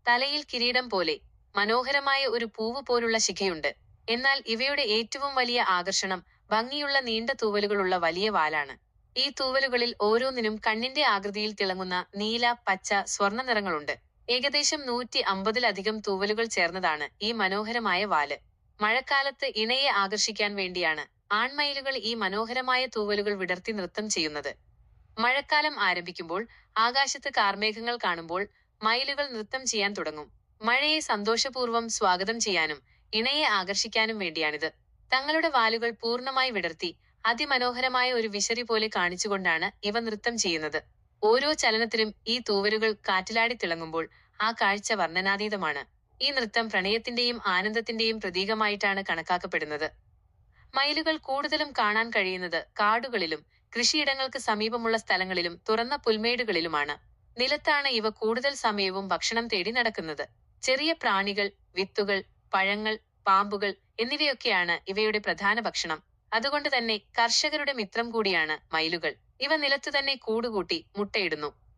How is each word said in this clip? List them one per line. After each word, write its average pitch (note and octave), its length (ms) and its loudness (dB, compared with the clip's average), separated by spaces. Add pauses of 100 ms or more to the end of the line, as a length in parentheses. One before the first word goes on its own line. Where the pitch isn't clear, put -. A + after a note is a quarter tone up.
തലയിൽ C#4 360 2
കിരീടം B3 480 0
പോലെ E3+ 260 0 (380)
മനോഹരമായ C4+ 720 2
ഒരു A#3 200 0
പൂവ് A3+ 360 -4
പോലുള്ള A#3 360 2
ശിഖയുണ്ട്. F#3+ 520 0 (380)
എന്നാൽ C4 380 2
ഇവയുടെ C4+ 420 0
ഏറ്റവും A#3 460 -2
വലിയ A#3+ 340 2
ആകർഷണം F#3 520 0 (300)
ഭംഗിയുള്ള C#4 500 0
നീണ്ട A#3 300 -2
തൂവലുകളുള്ള G3+ 680 2
വലിയ F3 320 0
വാലാണ്. D#3 460 0 (420)
ഈ C4 120 0
തൂവലുകളിൽ C4 640 0 (100)
ഓരോന്നിനും A3+ 560 2
കണ്ണിന്റെ A#3 480 -2
ആകൃതിയിൽ G#3 480 0
തിളങ്ങുന്ന F#3 440 -2 (200)
നീല, A3 280 -2 (160)
പച്ച, G3 320 -2 (140)
സ്വർണ്ണ G#3 360 0
നിറങ്ങളുണ്ട്. F#3+ 520 0 (340)
ഏകദേശം C#4+ 580 0
നൂറ്റി B3 340 -2
അമ്പതിലധികം G#3 800 0
തൂവലുകൾ G#3 480 0
ചേർന്നതാണ് E3+ 600 0 (160)
ഈ G#3 100 0
മനോഹരമായ G#3 720 0
വാല്. D3 340 0 (420)
മഴക്കാലത്ത് C4 680 0 (100)
ഇണയെ B3+ 320 2
ആകർഷിക്കാൻ G3+ 680 0
വേണ്ടിയാണ് F3 500 -2 (280)
ആൺമയിലുകൾ C4+ 640 0
ഈ A3+ 180 -4
മനോഹരമായ A#3 720 0
തൂവലുകൾ G#3 480 -2
വിടർത്തി F#3 380 -4
നൃത്തം G#3 360 -4
ചെയ്യുന്നത്. D3+ 440 -4 (640)
മഴക്കാലം C#4+ 640 2
ആരംഭിക്കുമ്പോൾ F3+ 640 -2 (340)
ആകാശത്ത് C4 540 2
കാർമേഘങ്ങൾ A3 680 0
കാണുമ്പോൾ F3 460 -2 (380)
മയിലുകൾ C4 480 0
നൃത്തം A#3+ 380 -8
ചെയ്യാൻ G#3 260 0
തുടങ്ങും. D#3 360 -6 (320)
മഴയെ C#4 400 2
സന്തോഷപൂർവ്വം A#3 880 0
സ്വാഗതം G3 520 2
ചെയ്യാനും D#3+ 380 0 (340)
ഇണയെ C4+ 380 0
ആകർഷിക്കാനും G#3+ 680 0
വേണ്ടിയാണിത്. D#3 500 -2 (420)
തങ്ങളുടെ D4+ 380 2
വാലുകൾ A#3 420 2
പൂർണ്ണമായി B3+ 600 -2
വിടർത്തി F3 400 -4 (340)
അതിമനോഹരമായ B3+ 880 2
ഒരു A3+ 160 0
വിശറി G#3 340 -2
പോലെ A3 260 0
കാണിച്ചുകൊണ്ടാണ് F3+ 800 0 (160)
ഇവ G#3 160 -2
നൃത്തം A3+ 380 -4
ചെയ്യുന്നത്. D#3 420 -2 (420)
ഓരോ B3+ 300 6
ചലനത്തിലും A3 580 0 (160)
ഈ A3 120 -2
തൂവലുകൾ G#3+ 520 2 (100)
കാറ്റിലാടി A3+ 540 0
തിളങ്ങുമ്പോൾ E3 500 -4 (360)
ആ G#3+ 100 2
കാഴ്ച G#3 420 0
വർണ്ണനാതീതമാണ്. F#3+ 920 0 (380)
ഈ C4+ 100 0
നൃത്തം A#3 380 0
പ്രണയത്തിന്റെയും A3+ 800 -2
ആനന്ദത്തിന്റെയും A3 720 0
പ്രതീകമായിട്ടാണ് G3+ 840 0
കണക്കാക്കപ്പെടുന്നത്. E3 840 -2 (840)
മയിലുകൾ D4+ 420 0
കൂടുതലും D4 560 -2
കാണാൻ A3 380 2
കഴിയുന്നത് F#3 480 0 (140)
കാടുകളിലും G#3+ 720 2 (300)
കൃഷിയിടങ്ങൾക്ക് C4+ 640 0
സമീപമുള്ള A3+ 580 0
സ്ഥലങ്ങളിലും F#3 580 -2 (100)
തുറന്ന A#3 320 0
പുൽമേടുകളിലുമാണ്. G#3+ 960 0 (420)
നിലത്താണ് C#4+ 520 0
ഇവ A3 200 0
കൂടുതൽ A#3 460 0
സമയവും G3 540 0
ഭക്ഷണം A3+ 400 0
തേടി G3+ 240 -2
നടക്കുന്നത്. F#3 520 -2 (380)
ചെറിയ C#4 300 2
പ്രാണികൾ, G3+ 540 0 (280)
വിത്തുകൾ, G3 440 0 (340)
പഴങ്ങൾ, G#3 420 0 (300)
പാമ്പുകൾ G3+ 460 4 (300)
എന്നിവയൊക്കെയാണ് A#3 720 0 (140)
ഇവയുടെ G#3+ 300 0
പ്രധാന G3+ 420 0
ഭക്ഷണം. F3+ 400 -4 (320)
അതുകൊണ്ട് C#4 360 0
തന്നെ A#3 280 2 (160)
കർഷകരുടെ C#4+ 600 2
മിത്രം A#3 380 -4
കൂടിയാണ് F3+ 460 2 (160)
മയിലുകൾ. D#3+ 400 0 (280)
ഇവ C#4 160 -2
നിലത്തു C#4 340 0
തന്നെ C#4 260 0
കൂടുകൂട്ടി A3 640 -2 (160)
മുട്ടയിടുന്നു. F3+ 560 -2 (280)